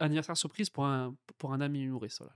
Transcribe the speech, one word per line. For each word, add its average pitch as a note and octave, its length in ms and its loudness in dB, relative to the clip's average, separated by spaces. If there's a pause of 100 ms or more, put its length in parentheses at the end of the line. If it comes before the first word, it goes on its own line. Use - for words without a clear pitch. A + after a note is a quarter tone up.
anniversaire D#3 360 2
surprise F#3+ 340 0
pour C#3 160 0
un, C3 280 2 (240)
pour C3+ 140 -2
un C3+ 80 2
ami C#3+ 220 0
humoriste, B2+ 360 -4
voilà, - 180 -16